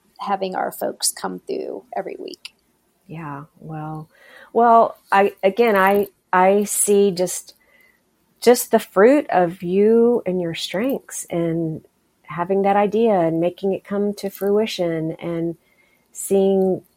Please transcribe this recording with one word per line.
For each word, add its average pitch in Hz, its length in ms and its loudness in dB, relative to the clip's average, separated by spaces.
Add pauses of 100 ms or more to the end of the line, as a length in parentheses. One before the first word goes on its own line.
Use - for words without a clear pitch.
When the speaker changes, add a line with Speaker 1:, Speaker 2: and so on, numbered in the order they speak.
(180)
Speaker 1:
having 190 360 -6
our - 180 -4
folks - 400 -6
come - 280 -10
through - 440 -10 (100)
every 185 240 -10
week. - 360 -16 (520)
Speaker 2:
Yeah. 151 380 -14 (140)
Well, 156 500 -12 (460)
well, 226 420 4 (140)
I, 202 320 2
again, 202 340 2
I, 196 300 2 (260)
I 190 320 4
see 202 460 2
just, 175 440 -6 (840)
just 247 300 2
the 226 80 4
fruit 247 500 4
of 175 340 0
you 220 600 4
and 180 160 -2
your 165 140 -4
strengths - 720 -6
and 165 600 -4 (360)
having 175 400 -4
that 196 140 2
idea 214 360 2
and 165 280 0
making 180 340 -2
it - 100 -8
come 202 300 -4
to 196 160 -2
fruition 180 840 -2
and 170 440 -6 (560)
seeing 190 720 0 (140)